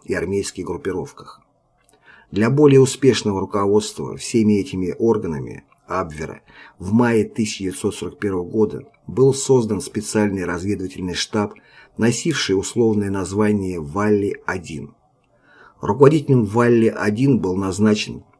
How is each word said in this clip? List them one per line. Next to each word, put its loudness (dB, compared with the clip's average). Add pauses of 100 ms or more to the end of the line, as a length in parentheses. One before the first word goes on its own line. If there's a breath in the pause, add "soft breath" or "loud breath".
и -6
армейских -4
группировках. -10 (920 soft breath)
Для 0
более 6
успешного 2
руководства -2
всеми 2
этими -2
органами -2 (200)
Абвера -8 (380 loud breath)
в -4
мае 4
тысяча -4
девятьсот -4
сорок -10
первого -4
года -2 (220)
был 2
создан 0
специальный -2
разведывательный -6
штаб, -4 (420 soft breath)
носивший 0
условное 0
название -2
«Валли-один». -4 (840 soft breath)
Руководителем 4
«Валли-один» 2
был -2
назначен, 0 (160)